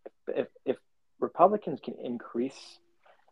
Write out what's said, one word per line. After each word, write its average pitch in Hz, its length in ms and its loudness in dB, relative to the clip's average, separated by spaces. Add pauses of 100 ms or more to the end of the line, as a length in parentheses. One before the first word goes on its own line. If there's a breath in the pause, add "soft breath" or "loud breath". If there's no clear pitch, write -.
(260)
If, - 100 -2
if, 135 100 0 (180)
if 127 120 0 (440)
Republicans 175 600 4
can - 220 -8
increase - 800 -6 (520 soft breath)